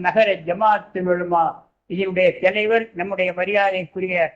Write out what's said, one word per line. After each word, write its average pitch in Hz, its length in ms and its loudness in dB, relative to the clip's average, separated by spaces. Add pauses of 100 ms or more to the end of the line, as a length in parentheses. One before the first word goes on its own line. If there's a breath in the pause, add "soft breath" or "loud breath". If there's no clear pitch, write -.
நகர 202 280 2
ஜமாத்துல் 185 760 -2
உலமா 175 320 0 (420)
இதனுடைய 185 520 0
தலைவர் 214 460 2 (100)
நம்முடைய 180 380 -4
மரியாதைக்குரிய 185 840 -2 (200)